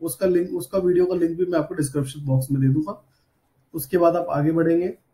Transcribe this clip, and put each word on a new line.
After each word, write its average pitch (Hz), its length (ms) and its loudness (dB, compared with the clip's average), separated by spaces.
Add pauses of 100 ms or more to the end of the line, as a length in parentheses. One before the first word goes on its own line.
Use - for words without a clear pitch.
उसका 170 240 -4
link, 180 280 0
उसका 180 240 -4
video 180 280 2
का 185 80 -2
लिंक 165 240 0
भी 180 80 0
मैं 175 120 0
आपको 151 160 -4
description 147 520 -4
box 131 240 0
में 135 120 0
दे 135 60 4
दूंगा। 156 340 -2 (720)
उसके 170 240 -2
बाद 170 180 4
आप 170 140 -2
आगे 147 220 0
बढ़ेंगे 165 400 2 (220)